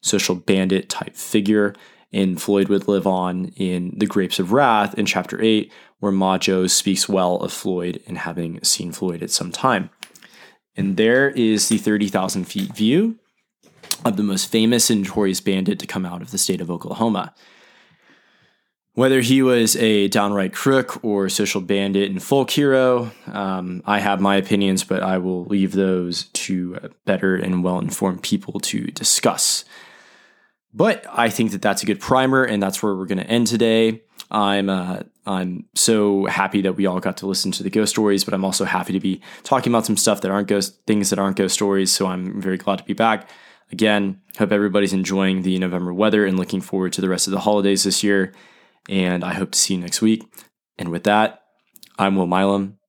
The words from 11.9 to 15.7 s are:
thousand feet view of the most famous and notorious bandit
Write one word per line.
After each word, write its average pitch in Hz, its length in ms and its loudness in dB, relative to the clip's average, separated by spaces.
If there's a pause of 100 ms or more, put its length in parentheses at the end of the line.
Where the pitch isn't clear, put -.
thousand 92 380 -2
feet 95 280 -8
view 180 460 0 (840)
of 113 100 0
the 104 80 -2
most 98 280 -2
famous 117 380 4
and 110 120 2
notorious 95 400 -2
bandit 95 380 -2